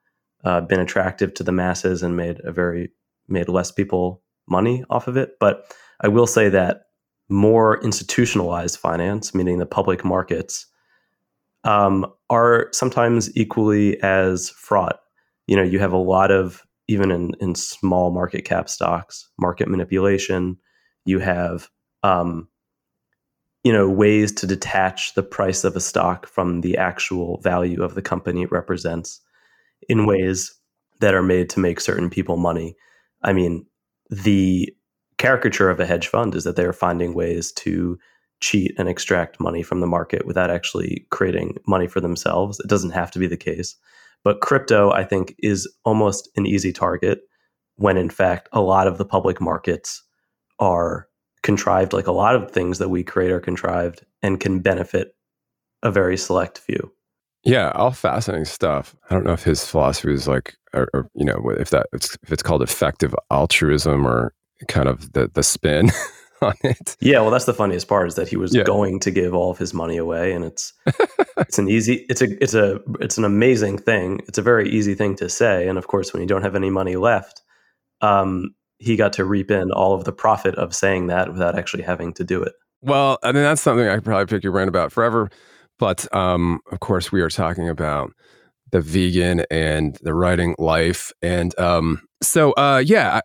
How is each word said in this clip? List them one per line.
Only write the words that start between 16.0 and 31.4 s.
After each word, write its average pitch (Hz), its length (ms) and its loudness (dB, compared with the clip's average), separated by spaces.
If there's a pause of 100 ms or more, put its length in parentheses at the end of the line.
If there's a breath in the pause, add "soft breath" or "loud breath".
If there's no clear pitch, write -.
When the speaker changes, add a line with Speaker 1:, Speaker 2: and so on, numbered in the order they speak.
Speaker 1:
of, 95 320 0 (240)
even 98 240 2
in, 87 300 -2
in 90 160 -2
small 90 560 0
market 90 320 -4
cap 87 240 -2
stocks, - 600 -6 (100)
market 90 300 -2
manipulation. 92 880 -2 (480)
You 92 140 0
have, 87 500 -4 (360)
um, 87 440 -2 (1160)
you 120 80 4
know, 101 180 4
ways 104 420 4
to - 140 -8
detach 95 680 -2
the - 100 -2
price 95 400 -4
of 95 100 -2
a 92 60 -6
stock 90 480 -2
from 90 320 -2
the 90 160 -2
actual 90 640 -4
value 90 420 -2
of 87 140 -6
the 95 60 -6
company 87 400 -4
it - 100 -6
represents 85 680 -6 (680)
in 110 180 4
ways 92 480 0 (460)
that 101 140 4
are 92 80 4
made 90 280 2